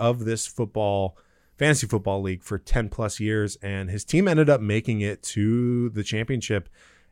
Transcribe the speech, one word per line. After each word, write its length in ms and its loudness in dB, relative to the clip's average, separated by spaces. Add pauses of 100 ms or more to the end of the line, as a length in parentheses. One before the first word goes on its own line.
of 240 0
this 240 -2
football, 680 -2 (400)
fantasy 300 2
football 340 0
league 220 -4
for 160 -6
ten 300 0
plus 320 -6
years, 420 -2
and 260 -6
his 160 -6
team 220 4
ended 240 6
up 100 6
making 400 0
it 220 -4
to 680 0
the 120 -4
championship. 680 -4 (440)